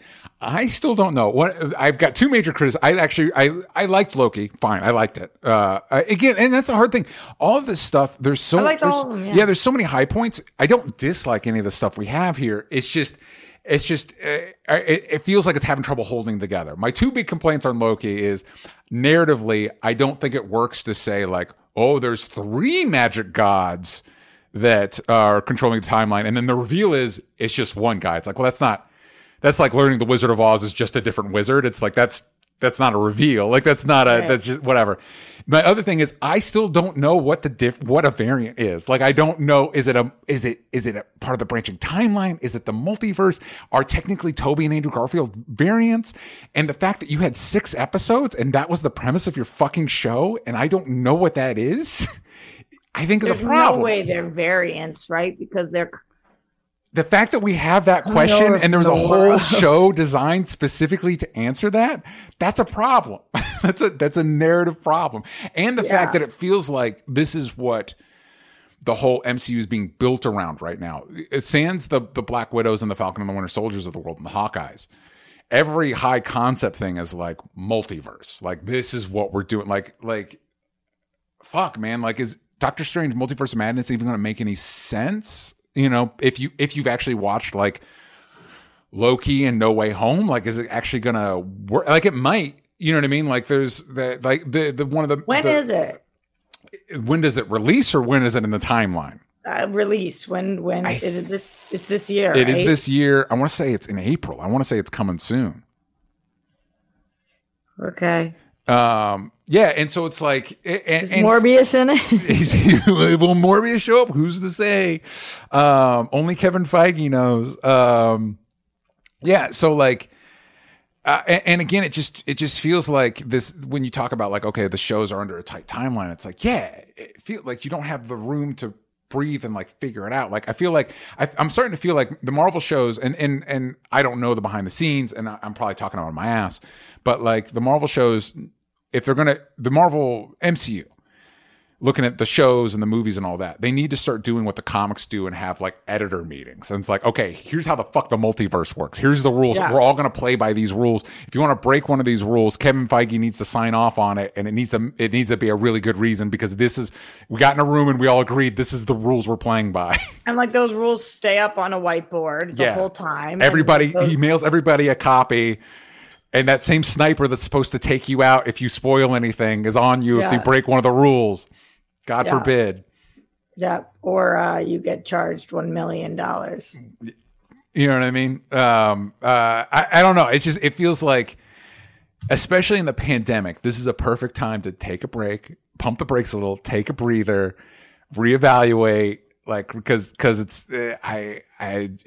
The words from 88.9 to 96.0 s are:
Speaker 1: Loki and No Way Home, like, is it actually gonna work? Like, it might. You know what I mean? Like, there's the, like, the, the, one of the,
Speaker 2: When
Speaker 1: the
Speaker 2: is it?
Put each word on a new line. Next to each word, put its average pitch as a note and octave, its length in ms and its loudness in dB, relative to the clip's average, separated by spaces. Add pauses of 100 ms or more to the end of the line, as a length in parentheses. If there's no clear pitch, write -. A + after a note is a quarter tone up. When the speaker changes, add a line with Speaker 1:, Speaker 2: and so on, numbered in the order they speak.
Speaker 1:
Loki C3 540 0
and A#2+ 120 0
No A2 140 4
Way G#2+ 180 0
Home, A#2+ 380 0
like, A#2+ 160 -2
is A2+ 140 -4
it A#2 100 -6
actually A#2 320 -6
gonna G#2 380 -2
work? G2 500 -4
Like, D#3+ 160 4
it G3 80 2
might. C#3+ 440 -2 (220)
You D#3+ 140 0
know D#3+ 60 2
what C#3+ 60 2
I C#3 40 0
mean? D3 200 0
Like, B2+ 180 -2
there's C#3 380 0
the, B2+ 380 -6
like, C#3 280 -2
the, D3+ 220 0
the, C3+ 120 -4
one D3+ 200 -2
of C#3+ 40 -2
the, D3 160 -2
Speaker 2:
When C4+ 200 0
Speaker 1:
the D4+ 120 2
Speaker 2:
is C#4+ 120 -2
it? F3 360 -4 (1000)